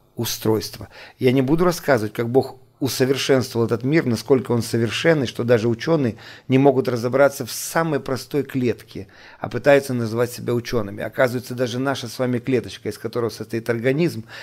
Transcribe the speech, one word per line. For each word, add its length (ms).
устройства. 720
Я 120
не 100
буду 220
рассказывать, 500
как 160
Бог 280
усовершенствовал 840
этот 180
мир, 220
насколько 460
он 100
совершенный, 680
что 180
даже 240
учёные 460
не 80
могут 320
разобраться 560
в 60
самой 500
простой 420
клетке, 640
а 80
пытаются 460
называть 400
себя 200
учёными. 480
Оказывается, 540
даже 240
наша 280
с 120
вами 200
клеточка, 500
из 80
которой 340
состоит 380
организм, 560